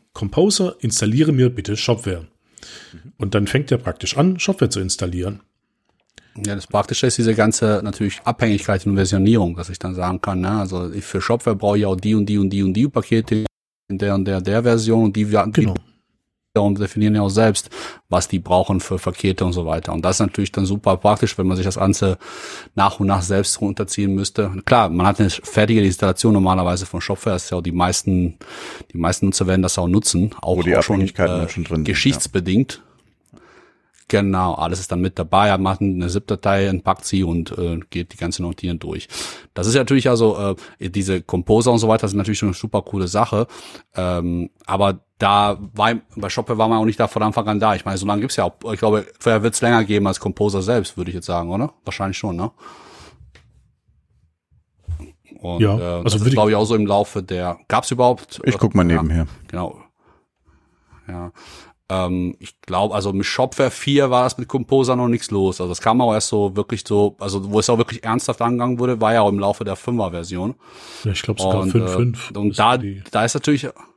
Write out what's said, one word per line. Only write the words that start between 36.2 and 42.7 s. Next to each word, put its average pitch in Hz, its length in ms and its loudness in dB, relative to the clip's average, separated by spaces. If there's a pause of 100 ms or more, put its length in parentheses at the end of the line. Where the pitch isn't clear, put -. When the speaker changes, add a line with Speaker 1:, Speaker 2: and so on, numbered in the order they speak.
Speaker 2:
entpackt 95 400 -2
sie 95 180 0
und, 85 360 -2
äh, 85 180 -2 (140)
geht 87 200 -8
die - 60 -20
ganze 82 240 -6
Notieren 85 380 -6
durch. - 280 -10 (460)
Das 90 140 -4
ist 113 80 2
ja 139 60 4
natürlich 131 280 2
also, 107 460 2 (240)
äh, 92 100 -8
diese 95 320 -2
Composer 110 500 2
und 117 60 4
so 110 100 2
weiter 110 200 2
sind 101 100 -2
natürlich 101 220 -2
schon 104 100 0
eine 87 60 -2
super 110 260 -4